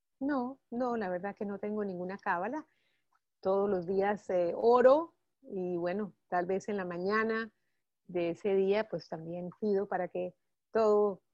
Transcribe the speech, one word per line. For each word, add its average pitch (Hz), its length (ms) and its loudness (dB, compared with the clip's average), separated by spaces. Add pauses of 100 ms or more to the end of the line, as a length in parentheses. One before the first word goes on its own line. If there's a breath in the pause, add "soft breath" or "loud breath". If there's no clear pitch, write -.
(200)
No, 269 400 -4 (100)
no, 240 280 -2
la 208 100 -4
verdad 185 260 -4
que 208 120 -8
no 202 140 -6
tengo 214 260 -4
ninguna 185 320 -6
cábala. 208 500 -4 (760)
Todos 196 280 2
los 180 180 -2
días, 196 420 -2
eh, 175 240 2
oro 247 600 6 (300)
y 180 340 -4
bueno, 175 340 -4 (160)
tal 175 180 0
vez 190 220 -2
en 208 80 -4
la 196 80 -4
mañana 220 640 0 (580)
de 170 240 -2
ese 196 240 -2
día, 196 340 2
pues 165 180 -8
también 170 420 -10 (120)
pido 202 260 0
para 180 220 -4
que 180 240 -6 (400)
todo, 208 480 2 (120)